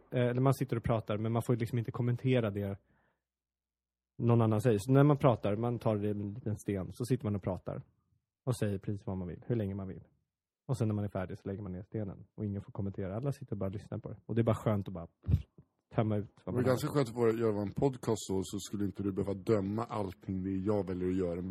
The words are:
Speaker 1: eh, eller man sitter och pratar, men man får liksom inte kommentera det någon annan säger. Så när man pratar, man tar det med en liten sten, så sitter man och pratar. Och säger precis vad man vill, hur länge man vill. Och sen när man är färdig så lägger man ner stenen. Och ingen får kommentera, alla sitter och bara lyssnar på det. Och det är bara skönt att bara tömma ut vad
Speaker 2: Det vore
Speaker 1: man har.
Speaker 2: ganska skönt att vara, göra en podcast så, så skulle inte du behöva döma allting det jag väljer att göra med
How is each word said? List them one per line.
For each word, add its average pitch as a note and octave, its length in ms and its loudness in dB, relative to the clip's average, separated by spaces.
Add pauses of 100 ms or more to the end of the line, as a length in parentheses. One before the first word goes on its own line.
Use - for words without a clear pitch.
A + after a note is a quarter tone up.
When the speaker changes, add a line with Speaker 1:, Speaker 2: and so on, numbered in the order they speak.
(100)
Speaker 1:
eh, C3 100 0
eller B2 200 2
man C3+ 140 6
sitter B2 220 -2
och A2+ 60 -2
pratar, G#2+ 360 0
men A2+ 140 0
man A#2 100 2
får B2 140 2
liksom A#2 220 -2
inte A2+ 120 -2
kommentera A#2+ 600 2
det G2+ 280 -4 (1400)
någon A#2+ 240 4
annan A2 180 4
säger. G#2+ 180 4
Så C3 140 0
när C3+ 100 10
man D3 140 8
pratar, G#2+ 400 4
man A#2+ 220 -2
tar A2 180 2
det G#2 180 0
med G#2 120 -2
en G2+ 80 -6
liten G#2+ 220 -4
sten, F#2+ 360 -4
så B2 120 -6
sitter B2 200 0
man G#2 120 0
och F#2+ 60 -4
pratar. F#2+ 400 -4 (600)
Och B2 120 0
säger G2+ 220 -2
precis G#2 280 -8
vad G2 100 -4
man F#2 120 -6
vill, - 180 -12
hur B2 100 -2
länge G2 180 -2
man G2 140 -8
vill. F2 160 -14 (600)
Och C3+ 120 -2
sen A2 100 2
när G#2+ 60 0
man G#2 100 0
är G2+ 40 -4
färdig F2 300 -6
så - 100 -10
lägger G2 140 -6
man F#2+ 100 -8
ner F2+ 100 -8
stenen. G#2 420 -8 (100)
Och G#2+ 100 -6
ingen G2+ 180 -4
får - 100 -18
kommentera, G2 440 -6
alla C#3 160 -2
sitter - 200 -10
och G#2 60 -4
bara G2 120 -2
lyssnar G2+ 280 -8
på - 100 -10
det. - 80 -10 (100)
Och A2+ 80 -6
det A2+ 60 4
är A#2 40 4
bara A2+ 120 4
skönt G#2 320 -2
att F#2+ 60 -10
bara E2+ 120 -10 (880)
tömma A2 220 2
ut G2+ 140 -4 (140)
vad - 100 -6
Speaker 2:
Det - 20 0
vore B2+ 60 2
Speaker 1:
man - 20 0
har. B2+ 60 4
Speaker 2:
ganska C3 180 0
skönt C#3 200 2
att A2 60 -12
vara, A#2 180 4
göra A2 300 2
en G2 100 -4
podcast B2 540 0
så, F#2+ 180 0
så G2+ 160 -6
skulle G2+ 240 -4
inte F#2+ 180 -4
du G2 100 -2
behöva G2 220 -2
döma G2+ 500 0
allting F#2+ 600 -4
det G2 60 -2
jag F#2+ 360 0
väljer F2+ 220 -2
att F#2 80 0
göra F2 180 0
med F2+ 160 -6